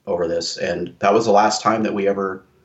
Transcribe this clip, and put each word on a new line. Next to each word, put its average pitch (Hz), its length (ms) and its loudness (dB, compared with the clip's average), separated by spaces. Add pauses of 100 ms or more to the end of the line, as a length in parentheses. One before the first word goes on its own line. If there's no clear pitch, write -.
over 90 220 -2
this. 85 280 -4
And 87 440 -6
that 101 160 4
was 113 100 2
the 107 60 2
last 104 320 4
time 110 180 2
that 101 140 -2
we 98 120 0
ever, 98 380 -4 (200)